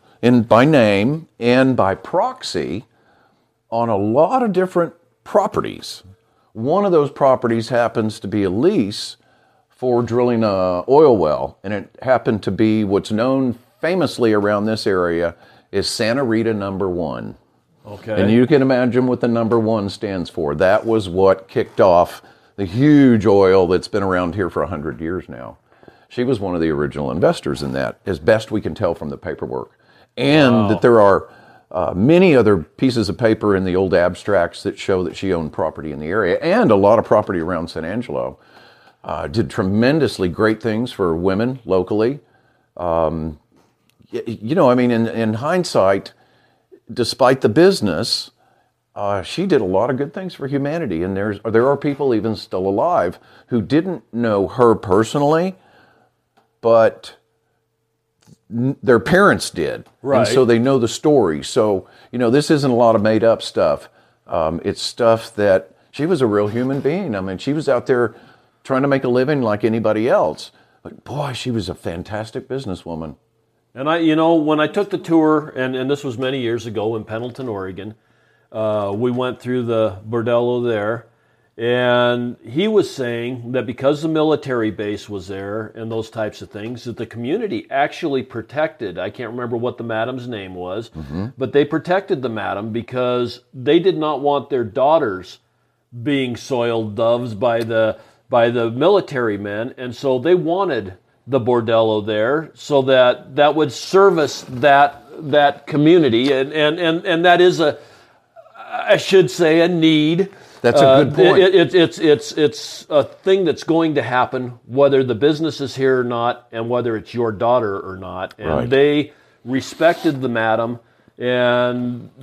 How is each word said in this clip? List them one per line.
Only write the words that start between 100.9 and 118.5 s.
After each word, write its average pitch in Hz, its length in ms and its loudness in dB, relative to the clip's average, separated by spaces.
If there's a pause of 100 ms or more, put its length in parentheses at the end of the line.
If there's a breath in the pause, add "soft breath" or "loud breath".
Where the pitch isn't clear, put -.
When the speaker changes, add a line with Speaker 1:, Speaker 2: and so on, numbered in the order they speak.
Speaker 2:
the 131 140 0
bordello 113 640 0
there 117 480 -2
so 143 300 0
that 127 520 2
that 147 200 4
would 147 160 0
service 180 760 2
that, 139 560 2 (280)
that 143 360 2
community, 147 640 4
and, 135 220 -2
and, 156 260 0
and, 170 260 -2
and 175 200 0
that 175 160 6
is 175 180 4
a, 151 180 0 (920 loud breath)
I - 300 0
should 190 340 4
say, 165 300 2
a 170 60 4
need. 160 600 2 (320 loud breath)
Speaker 1:
That's 127 200 4
a 139 60 8
Speaker 2:
Uh, 135 160 8
Speaker 1:
good 120 120 0
point. 185 240 6
Speaker 2:
it, 190 160 6
it, 175 200 4
it's, 170 220 2
it's, 151 360 2
it's - 560 -4
a 143 140 4
thing 190 420 0
that's 147 180 -2
going 160 320 0
to 135 80 0
happen 123 640 -4
whether 135 360 4
the 120 120 -2
business 147 460 0
is 131 140 -8
here 131 240 2
or 123 40 -2
not, 120 480 -4
and 117 180 -8
whether 120 260 -2
it's - 180 -10
your 117 180 -2
daughter 110 480 0
or 95 180 -12
not. 92 400 -12
And - 120 -8
Speaker 1:
Right. 127 200 -2